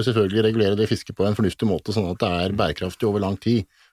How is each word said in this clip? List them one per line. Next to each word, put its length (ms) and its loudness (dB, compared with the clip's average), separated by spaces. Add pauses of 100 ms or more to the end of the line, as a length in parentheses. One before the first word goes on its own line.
vi 80 0
selvfølgelig 400 2
regulere 280 2
det 120 0
fisket 260 -4
på 140 0
en 80 0
fornuftig 320 0
måte, 260 -2
sånn 160 0
at 80 -6
det 140 -2
er 240 -2
bærekraftig 500 -2
over 140 0
lang 160 -2
tid 300 0 (260)